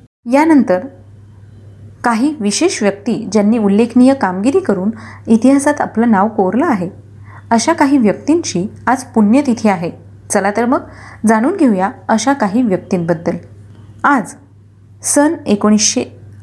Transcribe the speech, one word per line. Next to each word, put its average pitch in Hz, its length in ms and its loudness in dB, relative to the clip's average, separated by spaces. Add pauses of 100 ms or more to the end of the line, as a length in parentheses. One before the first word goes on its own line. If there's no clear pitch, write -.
(340)
यानंतर 277 460 4 (1200)
काही 247 360 0
विशेष 208 420 -2
व्यक्ती, 202 500 -2
ज्यांनी 214 260 2
उल्लेखनीय 233 560 2
कामगिरी 226 460 -2
करून 202 320 -2 (360)
इतिहासात 277 540 2
आपलं 226 300 -2
नाव 196 160 2
कोरलं 220 380 0
आहे, 190 240 -2 (640)
अशा 233 220 2
काही 294 240 2
व्यक्तींची 220 720 0 (200)
आज 262 160 -2
पुण्यतिथी 226 680 0
आहे. 175 220 -2 (380)
चला 202 220 0
तर 220 140 -2
मग, 285 140 0 (480)
जाणून 233 300 2
घेऊया 214 340 2 (160)
अशा 226 260 0
काही 220 280 0
व्यक्तींबद्दल. 170 720 -2 (680)
आज 269 300 0 (680)
सन - 300 0 (120)
एकोणीसशे 214 580 0 (400)